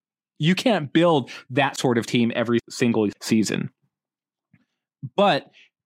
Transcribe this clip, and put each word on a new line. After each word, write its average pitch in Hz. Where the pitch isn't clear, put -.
You 165
can't 185
build 160
that 135
sort 123
of 110
team 117
every 117
single 110
season. -
But 185